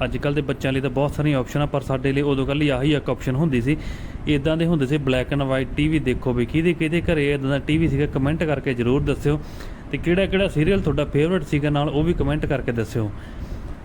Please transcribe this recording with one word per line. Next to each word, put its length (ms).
ਅੱਜ 120
ਕੱਲ੍ਹ 180
ਦੇ 60
ਬੱਚਿਆਂ 320
ਲਈ 80
ਤਾਂ 100
ਬਹੁਤ 200
ਸਾਰੀਆਂ 280
ਆਪਸ਼ਨ 220
ਆ, 60
ਪਰ 140
ਸਾਡੇ 320
ਲਈ 80
ਉਦੋਂ 240
ਇਕੱਲੀ 240
ਆਹੀ 260
ਇੱਕ 160
ਆਪਸ਼ਨ 260
ਹੁੰਦੀ 240
ਸੀ। 160
ਇੱਦਾਂ 300
ਦੇ 100
ਹੁੰਦੇ 200
ਸੀ 100
black 400
and 60
white 340
ਟੀ 120
ਵੀ। 100
ਦੇਖੋ 340
ਬਈ, 140
ਕਿਹਦੇ 280
ਕਿਹਦੇ 260
ਘਰੇ 340
ਇੱਦਾਂ 160
ਦਾ 80
ਟੀ 200
ਵੀ 100
ਸੀਗਾ, 180
ਕੁਮੈਂਟ 380
ਕਰਕੇ 300
ਜ਼ਰੂਰ 260
ਦੱਸਿਓ। 400
ਤੇ 80
ਕਿਹੜਾ 280
ਕਿਹੜਾ 220
ਸੀਰੀਅਲ 320
ਤੁਹਾਡਾ 240
ਫੇਵਰੇਟ 380
ਸੀਗਾ 280
ਨਾਲ, 180
ਉਹ 140
ਵੀ 100
ਕੁਮੈਂਟ 340
ਕਰਕੇ 260
ਦੱਸਿਓ। 380